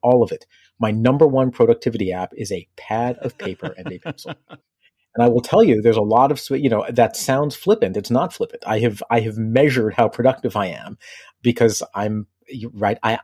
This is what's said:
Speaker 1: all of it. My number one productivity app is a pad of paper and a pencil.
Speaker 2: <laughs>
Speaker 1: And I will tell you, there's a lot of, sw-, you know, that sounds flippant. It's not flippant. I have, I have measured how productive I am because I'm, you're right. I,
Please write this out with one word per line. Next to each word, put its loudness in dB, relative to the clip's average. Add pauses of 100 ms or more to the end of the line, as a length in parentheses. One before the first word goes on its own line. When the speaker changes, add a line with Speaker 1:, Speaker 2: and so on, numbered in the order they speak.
Speaker 1:
all 4
of 0
it. -10 (320)
My 0
number 4
one 2
productivity 0
app -6
is -8
a -10
pad -6
of -10
paper -10
and -14
a -14
pencil. -14
Speaker 2:
<laughs> -20 (720)
Speaker 1:
And 2
I 6
will 0
tell 2
you, 4
there's 4
a 2
lot 4
of, -2
sw-, -14
you 0
know, 0
that 2
sounds -2
flippant. 0
It's -8
not -2
flippant. -8
I -2
have, -2
I 2
have -6
measured 2
how 2
productive 0
I -2
am -12 (420)
because 2 (120)
I'm, -4 (220)
you're -12
right. -2
I, -2